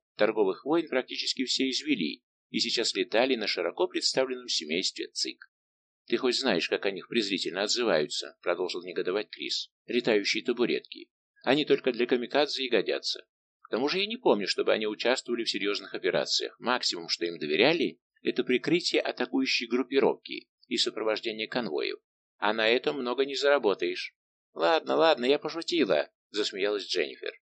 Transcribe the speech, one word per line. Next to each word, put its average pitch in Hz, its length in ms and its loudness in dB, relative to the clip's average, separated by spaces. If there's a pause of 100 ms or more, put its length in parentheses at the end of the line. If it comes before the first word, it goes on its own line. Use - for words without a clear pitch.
(160)
торговых 107 500 2
войн 156 220 0
практически 131 580 -4
все 131 240 0
извели 120 520 -2 (300)
и 117 80 -2
сейчас 113 340 0
летали 113 420 2
на 107 120 -4
широко 92 400 0
представленном 131 600 -2
семействе 82 600 -4
ЦИК. - 420 -8 (580)
«Ты 117 100 0
хоть 123 200 0
знаешь, 107 320 2
как 101 160 0
о 98 60 0
них 92 160 -10
презрительно 98 560 -2
отзываются?» 90 800 0
продолжил 87 400 -2
негодовать 90 480 -4
Крис. - 400 -8 (160)
«Летающие 113 560 2
табуретки. 117 640 -2 (340)
Они 139 220 2
только 135 260 2
для 120 140 0
камикадзе 135 600 0
и 123 40 -6
годятся. 78 560 -2 (380)
К - 60 -20
тому 113 180 0
же 175 120 -2
я 202 60 0
не 220 120 -8
помню, 104 300 4
чтобы 101 260 2
они 107 120 0
участвовали 117 580 -2
в 104 60 -2
серьезных 98 460 -4
операциях. 82 640 0
Максимум, 104 500 -4
что - 160 -4
им 85 140 -4
доверяли, 95 600 2 (220)
это 127 220 -2
прикрытие 147 580 0
атакующей 127 640 -2
группировки 117 800 0 (200)
и 120 100 -2
сопровождение 110 680 -2
конвоев. 73 500 -4 (440)
А 104 120 2
на 110 140 2
этом 135 320 2
много 123 260 0
не 139 100 -8
заработаешь». 117 800 2 (380)
«Ладно, 156 420 2
ладно, 147 300 4
я 143 120 4
пошутила», 147 720 0 (220)
засмеялась 101 560 -2
Дженнифер. 73 460 -4 (120)